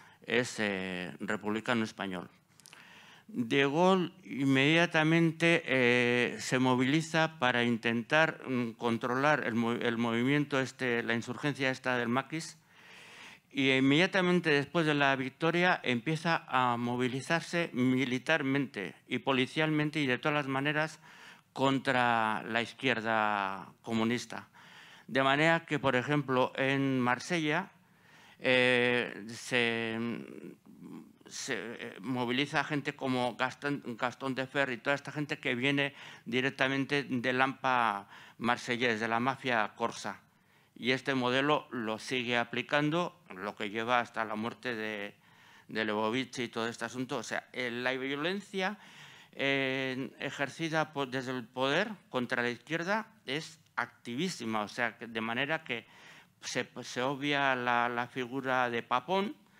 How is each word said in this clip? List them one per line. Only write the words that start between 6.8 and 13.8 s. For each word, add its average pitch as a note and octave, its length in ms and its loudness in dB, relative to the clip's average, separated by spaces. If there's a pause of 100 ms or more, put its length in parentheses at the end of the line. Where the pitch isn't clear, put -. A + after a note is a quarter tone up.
para A#2+ 260 2
intentar, A#2+ 840 2
mm, A#2+ 240 -2
controlar B2 720 2
el A#2 80 0
mo-, A#2 200 2
el A#2+ 260 0
movimiento, C3 600 2
este, A#2+ 440 0
la A2+ 100 -2
insurgencia B2 560 -2
esta B2+ 260 -2
del A#2+ 140 0
maquis, C#3+ 480 -4 (920)
y C3+ 200 2
inmediatamente E3+ 800 4